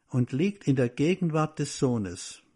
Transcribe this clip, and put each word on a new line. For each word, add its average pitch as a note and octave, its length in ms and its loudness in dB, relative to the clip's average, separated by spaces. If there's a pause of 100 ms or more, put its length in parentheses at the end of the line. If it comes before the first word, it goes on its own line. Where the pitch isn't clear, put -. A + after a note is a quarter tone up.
und B2 240 0
liegt F#3 340 -2
in C3+ 120 4
der A#2+ 120 2
Gegenwart D#3 720 0
des C#3+ 180 -4
Sohnes. A2 600 -2 (160)